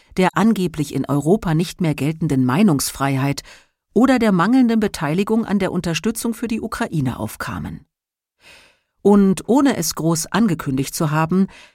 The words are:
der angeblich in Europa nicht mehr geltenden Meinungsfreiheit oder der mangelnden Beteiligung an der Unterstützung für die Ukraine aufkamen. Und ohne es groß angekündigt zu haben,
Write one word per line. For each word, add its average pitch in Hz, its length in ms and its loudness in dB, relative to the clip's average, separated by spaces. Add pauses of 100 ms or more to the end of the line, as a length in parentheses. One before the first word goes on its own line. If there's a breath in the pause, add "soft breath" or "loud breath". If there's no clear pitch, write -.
(180 loud breath)
der 185 160 4
angeblich 185 600 0
in 135 100 -4
Europa 160 480 0
nicht 165 280 -2
mehr 151 140 0
geltenden 147 500 0
Meinungsfreiheit 139 1000 0 (500 loud breath)
oder 254 240 4
der 220 140 2
mangelnden 226 480 2
Beteiligung 202 640 0
an 202 140 -2
der 190 140 -2
Unterstützung 180 600 -4
für - 140 -8
die 220 140 -4
Ukraine 160 580 -4
aufkamen. 87 680 -10 (1160 soft breath)
Und 202 460 4
ohne 269 300 2
es - 180 -6
groß 165 320 -2
angekündigt 143 680 -2
zu 156 160 -2
haben, 165 360 2 (280 loud breath)